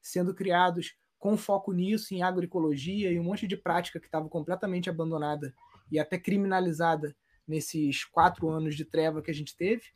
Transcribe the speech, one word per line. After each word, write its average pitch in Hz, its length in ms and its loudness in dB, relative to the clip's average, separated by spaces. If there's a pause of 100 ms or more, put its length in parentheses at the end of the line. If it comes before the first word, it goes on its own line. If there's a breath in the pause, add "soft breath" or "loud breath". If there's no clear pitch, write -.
sendo 180 340 -2
criados 175 600 2 (220)
com 208 180 2
foco 196 380 0
nisso, 196 400 0
em 180 80 -2
agroecologia 175 880 0
e 170 80 0
um 170 40 -2
monte 196 240 -4
de 185 100 -4
prática 170 420 -2
que - 80 -18
tava 156 220 -4
completamente 180 580 -4
abandonada 151 640 -2 (400 soft breath)
e 151 60 0
até 165 220 2
criminalizada 170 960 2 (320)
nesses 151 580 -2
quatro 170 420 4
anos 156 280 -2
de 151 100 -6
treva 156 380 0
que 165 80 -6
a - 20 -4
gente 147 240 -10
teve. 214 240 0 (140)